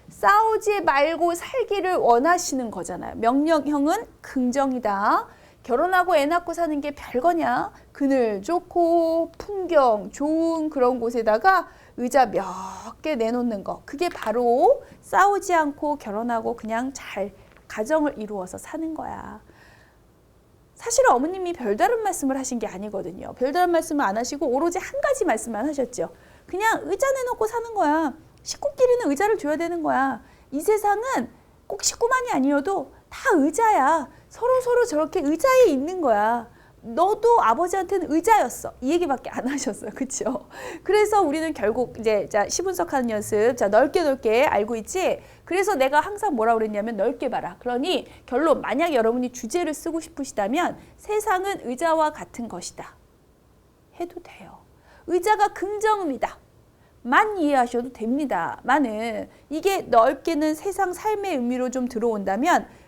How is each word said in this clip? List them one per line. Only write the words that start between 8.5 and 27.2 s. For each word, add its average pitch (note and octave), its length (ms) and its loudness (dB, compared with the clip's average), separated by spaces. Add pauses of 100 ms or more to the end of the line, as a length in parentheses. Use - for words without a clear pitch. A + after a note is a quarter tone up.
풍경 C#4 720 -2
좋은 D#4+ 580 -2
그런 B3+ 320 0
곳에다가 A#3 680 0 (280)
의자 B3+ 300 2
몇 F#3+ 180 -2 (600)
개 D#4 120 -2
내놓는 A3+ 460 -2
거. F3+ 220 -10
그게 E4+ 240 -4
바로 B3 760 2 (200)
싸우지 G4 500 2
않고 D4 440 0
결혼하고 A#3 600 -4
그냥 A3+ 380 -6
잘 - 380 -8 (360)
가정을 D4 500 -2
이루어서 G3+ 380 -8
사는 D#4+ 380 -8
거야. - 460 -10 (1300)
사실은 A#4+ 360 2
어머님이 F4 420 0
별다른 E4+ 500 0
말씀을 C#4 360 -2
하신 C4 200 -6
게 G#3+ 80 -6
아니거든요. F#3+ 680 -10
별다른 F4 360 0
말씀을 D#4+ 340 0
안 G3 120 0
하시고 C#4 300 -4
오로지 E4 320 0
한 C5+ 240 -6
가지 C5+ 220 0
말씀만 A#3 440 -2
하셨죠. A#3+ 420 -4 (360)
"그냥 G4+ 380 -2
의자 G4 280 -2
내놓고 B4 340 -2